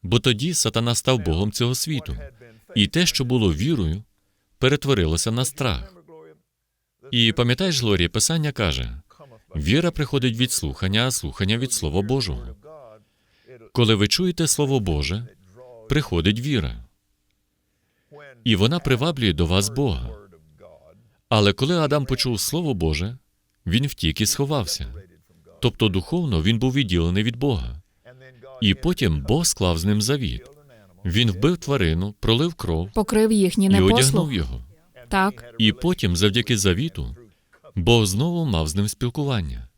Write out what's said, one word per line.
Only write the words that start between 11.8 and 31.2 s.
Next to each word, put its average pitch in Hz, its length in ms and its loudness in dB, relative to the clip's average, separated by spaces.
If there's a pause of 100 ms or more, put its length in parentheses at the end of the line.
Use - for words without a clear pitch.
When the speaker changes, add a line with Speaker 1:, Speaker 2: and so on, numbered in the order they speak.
Speaker 1:
Божого». 87 540 -4 (1160)
Коли 113 240 4
ви 101 120 2
чуєте 170 400 0
Слово 135 320 2
Боже, 90 480 -2 (600)
приходить 110 500 0
віра. 87 460 -4 (1600)
І 110 120 2
вона 120 240 2
приваблює 127 540 0
до 85 120 0
вас 95 240 0
Бога. 107 400 -4 (1200)
Але 104 240 4
коли 165 260 0
Адам 147 260 0
почув 123 340 -2
Слово 156 340 -2
Боже, 85 440 -2 (480)
він 117 220 0
втік - 340 -2
і - 40 2
сховався. 139 680 -4 (680)
Тобто 113 300 2
духовно 98 540 0
він 110 160 2
був 127 140 0
відділений 90 500 0
від 120 120 -2
Бога. 85 460 -2 (800)
І 101 120 4
потім 98 480 -2
Бог 123 240 0
склав 87 320 0
з 82 80 -4
ним 104 160 2
завіт. 107 400 -2 (640)
Він 107 260 2